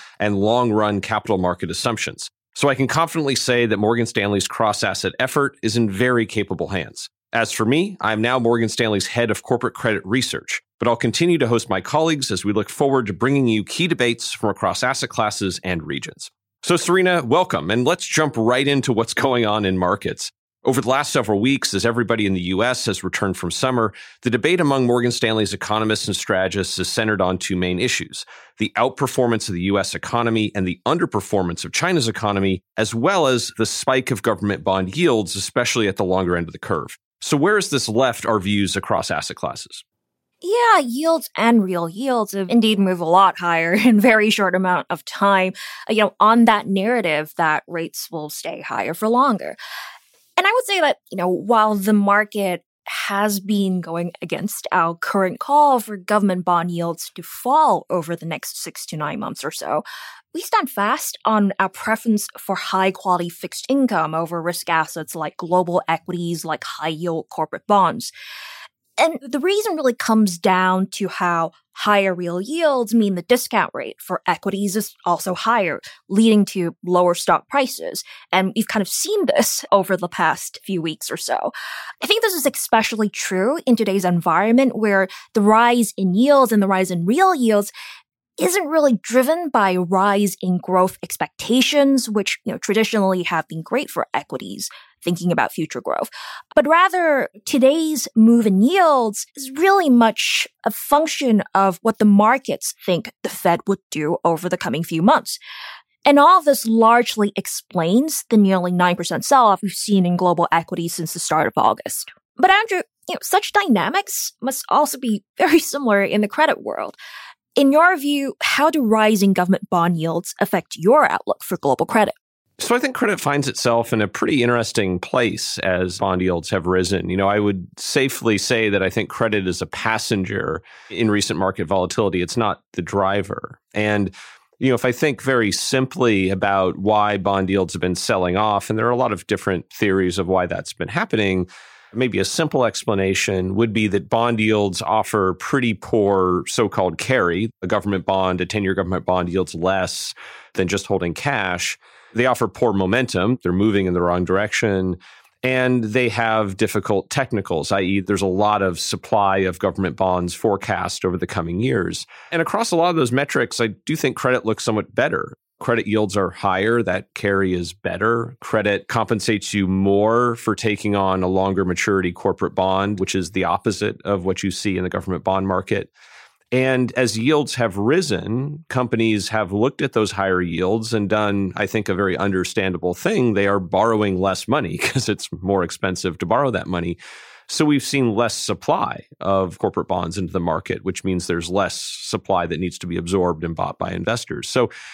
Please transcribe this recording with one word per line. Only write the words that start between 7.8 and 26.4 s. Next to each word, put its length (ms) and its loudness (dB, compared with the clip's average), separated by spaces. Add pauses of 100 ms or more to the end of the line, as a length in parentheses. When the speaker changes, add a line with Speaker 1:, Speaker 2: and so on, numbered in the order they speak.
Speaker 1:
I'm 200 -2
now 180 0
Morgan 300 2
Stanley's 400 -2
head 240 0
of 100 -4
corporate 320 -2
credit 300 -2
research, 580 -4 (160)
but 80 -2
I'll 80 4
continue 440 0
to 100 0
host 200 0
my 120 -2
colleagues 500 -2
as 140 -4
we 80 0
look 160 -2
forward 380 0
to 60 -4
bringing 360 0
you 160 0
key 240 -2
debates 420 -2
from 200 -2
across 340 -2
asset 240 -4
classes 560 -4
and 180 -4
regions. 480 -10 (320)
So 140 2
Serena, 480 0
welcome, 480 0
and 120 2
let's 220 -2
jump 300 -2
right 300 2
into 260 0
what's 220 -2
going 300 0
on 200 0
in 120 0
markets. 540 -2 (340)
Over 160 2
the 80 -2
last 240 0
several 280 0
weeks, 340 0
as 100 0
everybody 400 0
in 100 2
the 60 0
U 220 -2
S 240 -2
has 180 -4
returned 320 -2
from 140 -6
summer, 420 0 (300)
the 80 0
debate 300 2
among 260 2
Morgan 240 2
Stanley's 420 0
economists 540 -2
and 100 -2
strategists 600 -2